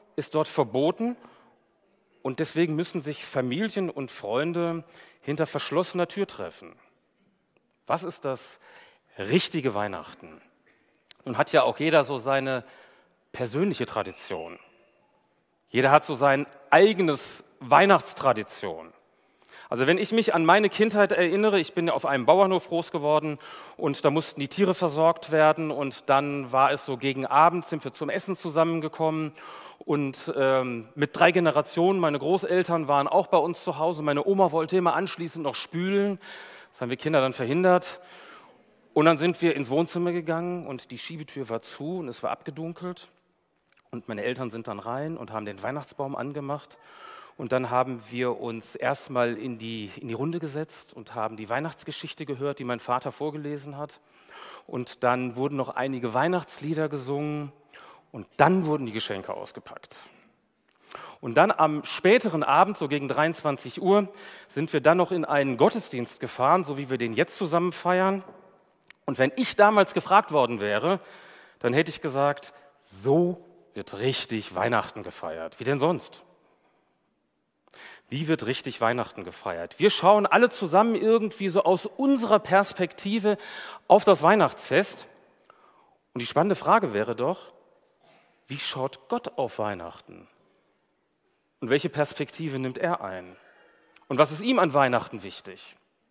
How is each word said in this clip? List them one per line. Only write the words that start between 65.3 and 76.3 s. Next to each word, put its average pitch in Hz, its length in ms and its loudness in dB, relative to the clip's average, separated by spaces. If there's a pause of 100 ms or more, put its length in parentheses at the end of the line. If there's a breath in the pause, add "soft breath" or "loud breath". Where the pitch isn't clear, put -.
Gottesdienst 170 600 0
gefahren, 147 460 2
so 139 120 -6
wie 135 140 -8
wir 131 80 -2
den 117 140 -2
jetzt 123 240 -2
zusammen 170 340 0
feiern. 185 540 0 (840)
Und 127 120 -6
wenn 131 180 4
ich 254 180 -2
damals 208 400 6
gefragt 185 380 2
worden 120 280 2
wäre, 107 380 0 (600 loud breath)
dann 120 120 0
hätte 151 200 0
ich - 80 -12
gesagt, 143 520 -2 (300 soft breath)
so 147 640 0 (280)
wird 101 260 -10
richtig 113 560 -4
Weihnachten 107 480 -2
gefeiert. 82 560 -12
Wie 120 40 -10
denn 135 140 0
sonst? 156 460 -2 (1900 loud breath)